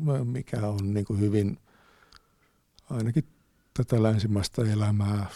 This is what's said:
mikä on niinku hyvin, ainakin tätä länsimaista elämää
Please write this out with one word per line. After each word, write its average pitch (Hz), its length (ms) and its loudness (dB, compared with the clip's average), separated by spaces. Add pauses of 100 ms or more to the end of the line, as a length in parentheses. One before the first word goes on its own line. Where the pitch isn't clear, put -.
(240)
mikä 120 440 -4
on 101 260 -2
niinku 104 200 -2
hyvin, 101 440 0 (1300)
ainakin 120 340 -2 (500)
tätä 120 280 2
länsimaista 110 600 2
elämää 104 720 0